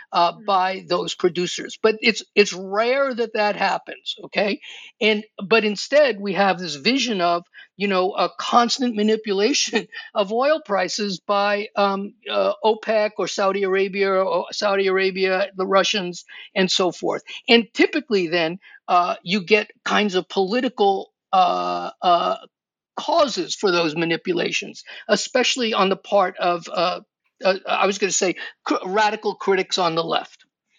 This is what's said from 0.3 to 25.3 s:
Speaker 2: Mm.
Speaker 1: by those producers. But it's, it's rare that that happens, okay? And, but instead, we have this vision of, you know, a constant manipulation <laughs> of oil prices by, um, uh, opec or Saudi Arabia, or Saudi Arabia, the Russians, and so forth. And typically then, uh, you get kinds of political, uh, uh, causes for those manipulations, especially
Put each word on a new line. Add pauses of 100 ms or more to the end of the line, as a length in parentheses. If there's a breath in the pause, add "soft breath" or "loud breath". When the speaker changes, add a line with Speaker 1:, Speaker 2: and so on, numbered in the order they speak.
Speaker 2:
Mm.
Speaker 1:
by
those
producers.
But
it's, (120)
it's
rare
that
that
happens,
okay? (380 loud breath)
And, (200)
but
instead,
we
have
this
vision
of, (320 loud breath)
you
know,
a
constant
manipulation (140)
<laughs>
of
oil
prices
by,
um, (160)
uh, (120)
opec
or
Saudi
Arabia,
or
Saudi
Arabia,
the
Russians, (300 loud breath)
and
so
forth. (260 loud breath)
And
typically
then, (280 loud breath)
uh,
you
get (140)
kinds
of
political, (220)
uh, (120)
uh, (600)
causes
for
those
manipulations, (260 loud breath)
especially